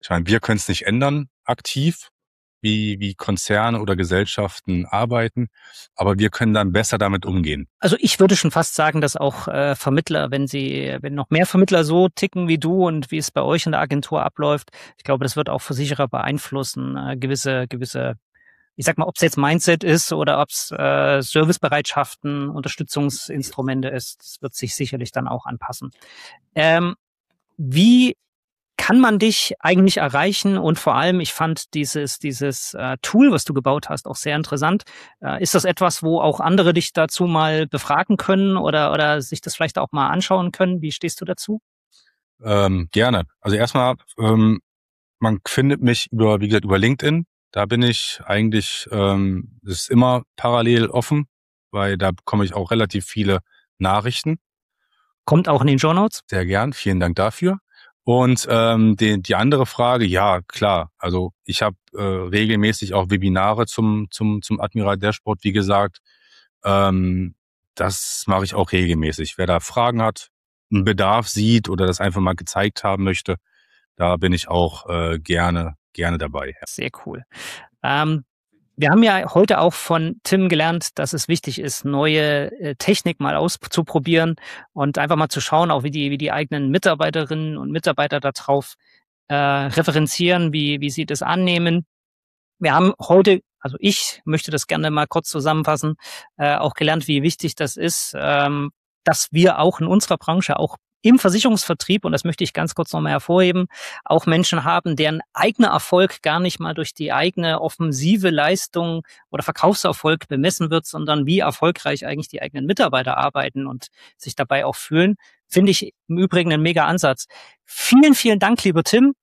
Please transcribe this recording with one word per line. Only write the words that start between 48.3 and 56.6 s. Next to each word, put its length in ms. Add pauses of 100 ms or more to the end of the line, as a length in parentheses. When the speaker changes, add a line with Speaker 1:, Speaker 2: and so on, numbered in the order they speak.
Speaker 1:
ähm, 720
ist 260
immer 340 (120)
parallel 520
offen, 400 (440)
weil 260
da 140
bekomme 320
ich 100
auch 180
relativ 340
viele 340 (380)
Nachrichten. 600 (880)
Speaker 2:
Kommt 240
auch 120
in 60
den 120
Shownotes. 500
Speaker 1:
Sehr 160
gern, 280